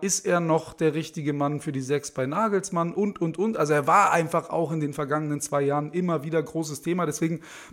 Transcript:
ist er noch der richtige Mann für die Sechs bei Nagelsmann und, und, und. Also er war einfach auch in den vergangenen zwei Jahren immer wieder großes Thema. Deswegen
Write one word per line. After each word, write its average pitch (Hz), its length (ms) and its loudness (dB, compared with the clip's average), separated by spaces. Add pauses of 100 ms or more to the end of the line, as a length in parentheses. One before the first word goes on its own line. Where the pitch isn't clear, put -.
ist 190 240 -2
er 175 160 2
noch 160 320 0
der 160 200 2
richtige 151 380 -4
Mann 143 300 0
für 160 100 -6
die 135 80 -2
Sechs 135 340 -2
bei 131 120 -2
Nagelsmann 180 680 0
und, 202 280 0
und, 165 180 -2
und. 220 160 2
Also 151 160 2
er 147 160 4
war 185 240 6
einfach 165 380 2
auch 160 240 0
in 160 80 -2
den 143 100 -2
vergangenen 147 480 -2
zwei 143 220 -2
Jahren 147 320 0
immer 170 320 0
wieder 160 180 0
großes 151 380 -6
Thema. 175 240 0
Deswegen 160 380 -2 (300)